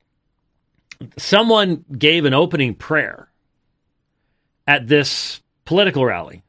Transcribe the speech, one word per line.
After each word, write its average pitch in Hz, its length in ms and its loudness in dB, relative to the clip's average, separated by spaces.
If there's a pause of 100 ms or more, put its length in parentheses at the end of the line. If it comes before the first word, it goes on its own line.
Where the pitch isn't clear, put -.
(1200)
someone 208 640 2 (100)
gave 151 300 2
an 131 80 2
opening 143 400 0
prayer - 560 -6 (1400)
at 139 220 0
this - 540 -2 (220)
political 180 420 0
rally. 87 440 -6